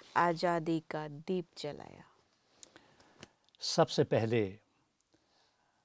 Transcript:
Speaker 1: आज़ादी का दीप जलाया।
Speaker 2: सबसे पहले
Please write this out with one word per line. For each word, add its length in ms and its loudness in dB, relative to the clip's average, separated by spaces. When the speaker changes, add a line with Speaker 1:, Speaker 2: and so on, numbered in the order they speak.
Speaker 1:
आज़ादी 760 2
का 180 -8
दीप 380 -6
जलाया। 460 -12
Speaker 2:
सबसे 440 2
पहले 540 2